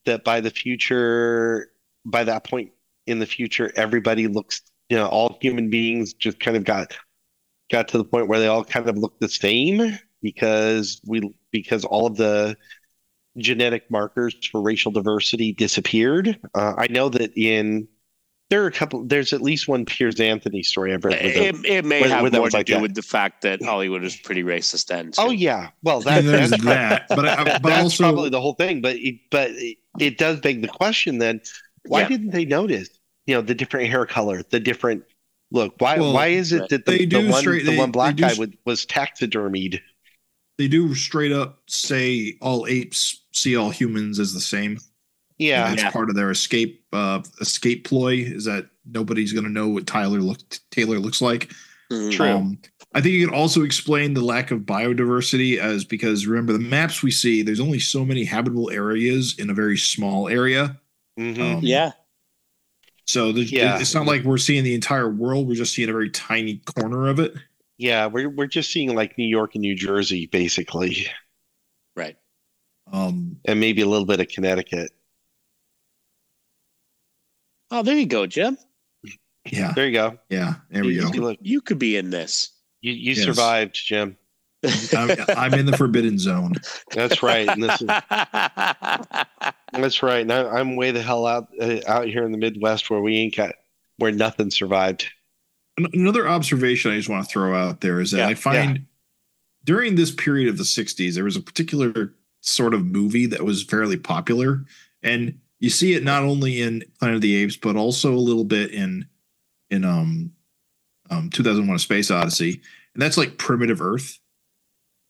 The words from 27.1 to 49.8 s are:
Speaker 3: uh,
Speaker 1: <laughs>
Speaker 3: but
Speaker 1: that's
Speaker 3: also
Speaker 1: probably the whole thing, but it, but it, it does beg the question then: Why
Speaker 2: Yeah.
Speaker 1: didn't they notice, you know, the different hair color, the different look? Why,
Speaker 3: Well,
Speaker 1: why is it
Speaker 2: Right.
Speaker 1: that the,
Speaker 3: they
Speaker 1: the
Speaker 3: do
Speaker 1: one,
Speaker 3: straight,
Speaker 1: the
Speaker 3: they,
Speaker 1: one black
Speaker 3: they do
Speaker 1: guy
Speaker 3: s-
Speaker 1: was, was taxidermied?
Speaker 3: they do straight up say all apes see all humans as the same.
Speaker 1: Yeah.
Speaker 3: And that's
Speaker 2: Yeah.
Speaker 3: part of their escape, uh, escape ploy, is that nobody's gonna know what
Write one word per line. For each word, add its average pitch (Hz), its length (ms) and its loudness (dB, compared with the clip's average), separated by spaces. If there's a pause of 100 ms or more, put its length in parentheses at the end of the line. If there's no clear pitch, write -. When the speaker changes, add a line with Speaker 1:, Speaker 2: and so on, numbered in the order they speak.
Speaker 3:
uh, 151 180 2
Speaker 1:
<laughs> 143 180 0
Speaker 3:
but - 20 -2
Speaker 1:
that's 160 200 4
Speaker 3:
also 175 220 2
Speaker 1:
probably 156 240 4
the 127 100 0
whole 135 140 0
thing, 175 280 0
but 127 140 0
it, 120 200 -6 (140)
but 135 220 2
it, 117 260 -10 (220)
it 143 180 0
does 160 220 0
beg 131 220 0
the 113 80 -4
question 185 480 0
then: 113 240 0 (460)
Why - 160 4
Speaker 2:
Yeah. 196 40 2
Speaker 1:
didn't 220 240 -2
they 175 140 0
notice, 143 440 0 (360)
you 131 100 2
know, 120 60 2
the 113 120 -2
different 123 360 -2
hair 123 160 2
color, 104 440 -2
the 117 120 0
different 113 420 -2 (480)
look? 117 300 0
Why, 143 180 4
Speaker 3:
Well, 147 140 2
Speaker 1:
why 143 140 4
is 175 260 2
it 165 80 2
Speaker 2:
Right. - 80 -8
Speaker 1:
that 139 160 0
the, 127 60 4
Speaker 3:
they 180 80 4
Speaker 1:
the 180 60 2
Speaker 3:
do 202 240 4
Speaker 1:
one, 139 120 4
Speaker 3:
straight, 160 240 2
Speaker 1:
the 156 60 2
Speaker 3:
they, - 60 2
Speaker 1:
one 127 140 2
black 127 240 2
Speaker 3:
they 147 60 0
do - 20 6
Speaker 1:
guy 127 80 4
Speaker 3:
s- 110 80 0
Speaker 1:
was, 110 100 -4 (160)
was 120 200 -2
taxidermied? 101 960 -4 (760)
Speaker 3:
they 143 100 0
do 156 280 4
straight 147 360 -2
up 139 360 -4
say 127 760 -2
all 127 240 -2
apes - 560 -2 (100)
see - 240 0
all 107 140 2
humans 107 500 -2
as 98 140 0
the 92 80 -8
same. 104 380 -4 (580)
Speaker 1:
Yeah. 135 320 2
Speaker 3:
And 113 40 0
that's 110 100 0
Speaker 2:
Yeah. 98 80 0
Speaker 3:
part 110 180 -2
of 101 60 -2
their 101 160 0
escape, - 600 -2
uh, 98 300 -2 (180)
escape - 480 -2
ploy, 127 280 2
is 120 300 -6
that 101 220 -4 (160)
nobody's 110 500 -2
gonna 107 160 -2
know 107 180 -2
what 98 180 -2